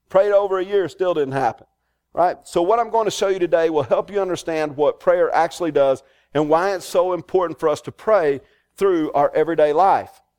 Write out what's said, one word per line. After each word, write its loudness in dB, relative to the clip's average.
Prayed 2
over 0
a -4
year, -2
still -2
didn't -2
happen." -4
Right? 0
So -2
what 2
I'm -4
going 0
to -2
show -2
you -2
today 0
will 0
help -2
you -2
understand -6
what 0
prayer 2
actually -2
does 0
and 0
why 0
it's -10
so 0
important -2
for -2
us -2
to -14
pray 0
through 0
our 2
everyday 2
life. 0